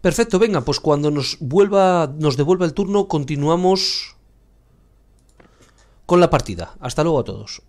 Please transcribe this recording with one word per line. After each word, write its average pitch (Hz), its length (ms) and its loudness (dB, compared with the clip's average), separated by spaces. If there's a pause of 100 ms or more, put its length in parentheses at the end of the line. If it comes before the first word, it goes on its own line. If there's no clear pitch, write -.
Perfecto, 196 380 0
venga, 196 260 0
pues 143 140 -2
cuando 147 320 0
nos 143 300 -4
vuelva, 180 800 2
nos 147 160 0
devuelva 175 300 2
el 160 60 -2
turno, 196 360 0
continuamos 160 1040 -2 (1900)
con 175 140 4
la 170 100 4
partida. 139 480 -4
Hasta 131 240 -6
luego 160 160 0
a 123 60 -2
todos. - 440 -14